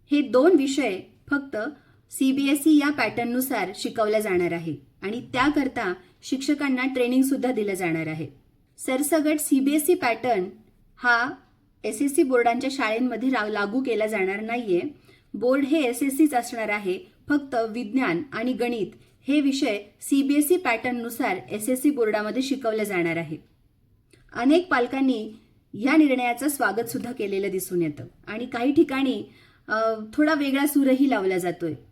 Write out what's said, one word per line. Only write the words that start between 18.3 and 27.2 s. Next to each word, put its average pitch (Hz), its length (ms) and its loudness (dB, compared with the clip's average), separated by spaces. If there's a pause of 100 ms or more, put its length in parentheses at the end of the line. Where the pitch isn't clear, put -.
आणि 233 200 -2
गणित 233 340 -2 (420)
हे 294 120 4
विषय 269 380 0 (220)
सीबीएसई 285 560 2
पॅटर्ननुसार 233 800 -2 (140)
एसएससी 254 400 0
बोर्डामध्ये 214 520 0
शिकवले 220 420 -2
जाणार 170 320 -2
आहे. 160 200 -6 (960)
अनेक 294 380 4
पालकांनी 247 640 0 (440)
या 262 200 2
निर्णयाचं 254 520 2
स्वागत 226 360 -2
सुद्धा 240 280 -8
केलेलं 196 360 -4